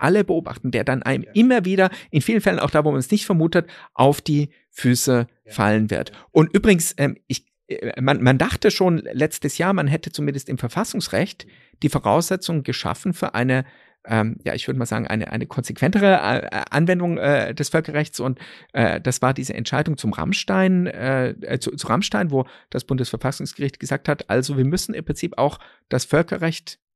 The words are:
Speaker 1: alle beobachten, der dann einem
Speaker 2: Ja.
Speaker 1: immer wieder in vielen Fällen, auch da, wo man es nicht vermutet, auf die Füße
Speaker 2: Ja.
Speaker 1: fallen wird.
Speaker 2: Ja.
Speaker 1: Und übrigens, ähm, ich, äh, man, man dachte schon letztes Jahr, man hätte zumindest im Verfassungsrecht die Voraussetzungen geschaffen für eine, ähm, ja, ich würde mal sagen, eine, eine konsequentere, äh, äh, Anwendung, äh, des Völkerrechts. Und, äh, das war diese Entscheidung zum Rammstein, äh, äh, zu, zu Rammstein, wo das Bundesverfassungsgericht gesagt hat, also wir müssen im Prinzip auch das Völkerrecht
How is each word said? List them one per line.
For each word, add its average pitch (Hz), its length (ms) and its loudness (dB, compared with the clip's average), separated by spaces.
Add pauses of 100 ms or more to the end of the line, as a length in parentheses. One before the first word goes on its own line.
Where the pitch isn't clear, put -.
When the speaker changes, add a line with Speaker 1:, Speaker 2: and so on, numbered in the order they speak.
Speaker 1:
alle 180 240 4
beobachten, - 460 -4
der 113 140 0
dann 131 180 -2
einem 131 220 -2
Speaker 2:
Ja. - 100 -18
Speaker 1:
immer 240 320 6
wieder 190 240 4 (200)
in 151 120 2
vielen 220 180 2
Fällen, 180 180 2
auch - 120 -2
da, 151 160 2
wo 156 40 4
man 139 100 0
es 127 100 -6
nicht 208 160 0
vermutet, 165 400 2 (260)
auf 139 300 4
die 147 260 0 (220)
Füße 123 560 2 (180)
Speaker 2:
Ja. - 80 -20
Speaker 1:
fallen 107 380 2
wird. - 200 -4
Speaker 2:
Ja. - 60 -20 (140)
Speaker 1:
Und 160 240 4
übrigens, 196 420 2
ähm, - 300 -2
ich, - 260 -8 (140)
äh, - 340 -8
man, 135 220 2
man 131 160 6
dachte 208 320 2
schon 180 280 4
letztes - 600 -4
Jahr, 180 140 0
man 160 160 0
hätte 156 240 -2
zumindest 143 360 -4
im 131 100 -4
Verfassungsrecht - 880 -4 (360)
die 143 60 2
Voraussetzungen 160 720 0
geschaffen - 500 -4
für - 220 -6
eine, 127 300 0 (400)
ähm, 113 380 0
ja, - 120 -4
ich - 120 -8
würde 131 120 -4
mal 120 80 -2
sagen, 110 200 -4
eine, 110 240 -4
eine 117 160 -6
konsequentere, 190 720 2
äh, 107 300 -2
äh, - 240 -6
Anwendung, 175 480 2
äh, 117 360 0
des 147 140 -4
Völkerrechts. 151 500 -2
Und, 127 220 -4 (320)
äh, 113 280 2
das - 220 -2
war 131 100 4
diese 135 220 -6
Entscheidung 139 420 -2
zum 107 160 -4
Rammstein, 185 760 0
äh, 127 440 -2
äh, - 300 -6
zu, - 160 -6
zu - 100 -10
Rammstein, 180 460 0
wo 131 140 0 (240)
das - 140 -6
Bundesverfassungsgericht 131 960 -4
gesagt - 300 -6
hat, 143 200 -4
also 131 280 0
wir 131 80 4
müssen 156 300 -2
im - 100 -10
Prinzip - 340 -6
auch 143 220 0 (280)
das 127 160 -2
Völkerrecht 165 760 -2 (160)